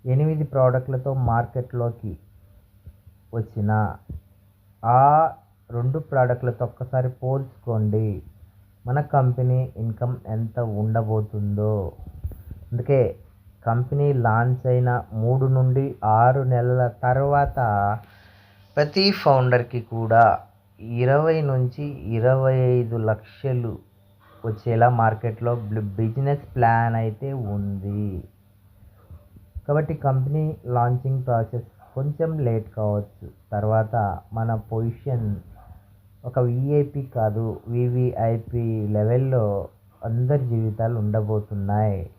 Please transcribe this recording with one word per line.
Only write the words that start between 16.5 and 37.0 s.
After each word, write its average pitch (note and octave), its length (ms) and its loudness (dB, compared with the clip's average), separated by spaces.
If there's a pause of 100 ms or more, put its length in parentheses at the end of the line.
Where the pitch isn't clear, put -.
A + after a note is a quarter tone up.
తర్వాత C#3 540 2 (1200)
ప్రతి E3+ 340 2
ఫౌండర్‌కి B2+ 680 2
కూడా A2+ 580 4 (420)
ఇరవై C3+ 600 0
నుంచి C3 440 -2 (300)
ఇరవై C3 420 2
ఐదు B2 400 2
లక్షలు A2+ 840 -4 (680)
వచ్చేలా A2+ 420 2
మార్కెట్లో A#2 680 0
బి-, G#2+ 260 -4
బిజినెస్ A2+ 760 -4
ప్లాన్ A2+ 380 4
అయితే A2+ 380 -4
ఉంది. G2+ 920 -4 (1400)
కాబట్టి D3+ 260 0
కంపెనీ C#3+ 640 0 (100)
లాంచింగ్ B2+ 600 0
ప్రాసెస్ A#2 380 -2 (300)
కొంచెం D3+ 440 -2
లేట్ A2+ 360 -2
కావచ్చు. G#2 560 -4 (220)
తర్వాత G#2+ 640 0 (140)
మన A2+ 220 -2
పొజిషన్ A2+ 840 -4 (880)
ఒక B2 140 -4
విఐపి C3+ 760 0